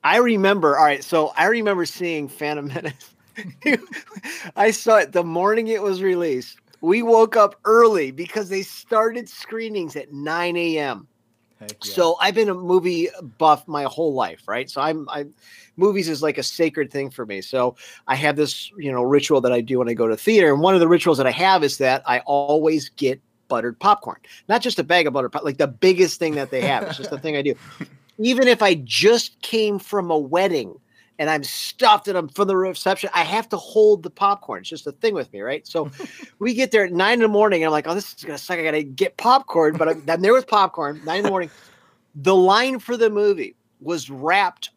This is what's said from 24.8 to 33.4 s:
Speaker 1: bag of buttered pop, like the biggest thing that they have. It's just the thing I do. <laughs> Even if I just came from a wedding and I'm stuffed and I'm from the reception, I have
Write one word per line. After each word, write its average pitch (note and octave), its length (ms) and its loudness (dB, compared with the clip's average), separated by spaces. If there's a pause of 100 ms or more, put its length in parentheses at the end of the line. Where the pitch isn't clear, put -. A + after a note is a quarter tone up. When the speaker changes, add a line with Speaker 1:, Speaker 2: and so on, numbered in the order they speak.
Speaker 1:
bag E3 220 2
of C3 80 -2
buttered B2+ 180 -4
pop, D3 120 -8
like C#3 120 -4
the C#3+ 120 2
biggest F3+ 500 2
thing D#3+ 160 -2
that C#3 160 -6
they B2+ 100 -4
have. C#3 220 -2
It's D#3+ 160 -10
just C3+ 120 -12
the C#3 80 -8
thing D3+ 180 -6
I C#3 60 -2
do. C#3 120 -2 (260)
<laughs> - 380 -18
Even B3 300 2
if A#3 140 4
I F#3+ 120 6
just F3 680 0
came G#3+ 380 -2
from F#3+ 320 -6
a D#3 80 2
wedding D3 560 -2 (440)
and D3+ 120 -2
I'm D3+ 140 -2
stuffed - 640 0
and F#3+ 100 -4
I'm D#3+ 100 -6
from F#3+ 200 -2
the F#3+ 80 0
reception, F#3+ 580 -2
I E3+ 100 2
have G#3 260 -4